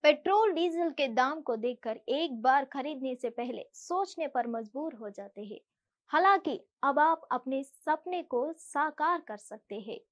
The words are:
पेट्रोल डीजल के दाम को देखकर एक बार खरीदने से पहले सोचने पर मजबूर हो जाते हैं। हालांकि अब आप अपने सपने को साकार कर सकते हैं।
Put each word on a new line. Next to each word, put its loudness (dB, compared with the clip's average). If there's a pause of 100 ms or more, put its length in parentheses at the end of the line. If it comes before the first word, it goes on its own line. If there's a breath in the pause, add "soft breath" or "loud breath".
पेट्रोल 6
डीजल 0
के 0
दाम 0
को -4
देखकर -4 (100)
एक -2
बार 4
खरीदने -6
से -6
पहले -8 (100)
सोचने -4
पर -2
मजबूर -6
हो -12
जाते -14
हैं। -14 (500)
हालांकि 4 (220)
अब 2
आप 4 (100)
अपने -4
सपने -4
को -2
साकार -2
कर -12
सकते -12
हैं। -12 (120)